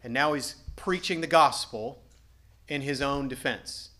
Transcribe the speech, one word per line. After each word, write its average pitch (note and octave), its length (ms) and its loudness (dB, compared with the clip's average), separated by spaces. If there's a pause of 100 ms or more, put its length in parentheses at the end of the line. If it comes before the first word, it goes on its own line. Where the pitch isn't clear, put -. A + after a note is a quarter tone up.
and A#2+ 100 -8
now D3 200 4
he's C3+ 240 -4 (180)
preaching F3+ 460 -2
the E3 40 -4
gospel C#3 760 2 (640)
in D3 140 -2
his C#3 200 -2
own C#3 260 0
defense. B2+ 600 -6 (100)